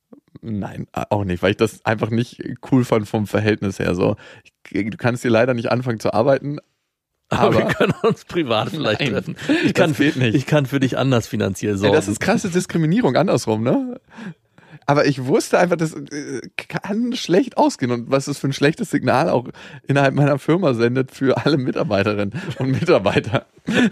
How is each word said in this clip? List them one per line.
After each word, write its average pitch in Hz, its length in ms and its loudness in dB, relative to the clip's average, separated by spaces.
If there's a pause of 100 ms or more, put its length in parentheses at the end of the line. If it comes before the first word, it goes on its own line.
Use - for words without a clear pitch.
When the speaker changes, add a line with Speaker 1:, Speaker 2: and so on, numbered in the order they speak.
(420)
Speaker 1:
Nein, - 500 -8
auch 101 320 -4
nicht, 90 180 -4
weil 95 80 4
ich 107 60 0
das - 280 -2
einfach 113 260 -2
nicht 117 300 -4 (300)
cool 127 140 4
fand 110 240 0
vom 107 180 -2
Verhältnis 104 540 0
her. 87 160 0
So, 107 180 0 (300)
ich, - 440 -8
du 90 80 -8
kannst 123 260 -2
hier 123 100 0
leider 120 220 4
nicht 117 180 -4
anfangen 120 280 -2
zu - 120 -2
arbeiten, 135 460 0 (680)
Speaker 2:
Aber - 200 0
Speaker 1:
aber - 100 4
Speaker 2:
wir - 80 2
können 196 360 0
uns 220 220 0
privat 117 460 -2
vielleicht 120 300 -2
Speaker 1:
Nein, 135 120 0
Speaker 2:
treffen. - 240 -6 (120)
Speaker 1:
das 311 160 2
Speaker 2:
Ich 233 100 0
kann 170 200 4
Speaker 1:
geht 143 220 2
nicht. 123 200 2
Speaker 2:
ich 131 100 0
kann 147 200 2
für 139 140 -2
dich 131 160 0
anders 127 300 2
finanziell 104 460 -4
Speaker 1:
Ey, 98 60 -2
Speaker 2:
sorgen. 101 160 2
Speaker 1:
das - 140 2
ist 110 120 -4
krasse 202 300 0
Diskriminierung 170 680 0
andersrum, 131 480 2
ne? 240 360 0 (880)
Aber 143 200 2
ich 135 200 0
wusste 185 320 2
einfach, 175 180 2
das, 160 180 -2
äh, 139 460 -10 (160)
kann 233 580 -4
schlecht 202 420 0
ausgehen 139 360 0
und 120 180 -6
was 135 180 0
es 143 100 -6
für 143 100 -2
ein 139 40 0
schlechtes 156 380 0
Signal 127 380 2
auch 127 200 0 (380)
innerhalb 139 280 2
meiner 143 240 4
Firma 156 360 2
sendet 120 380 0
für 131 320 0
alle 147 140 4
Mitarbeiterinnen 101 760 0 (260)
und 131 120 -2
Mitarbeiter. 127 760 2 (460)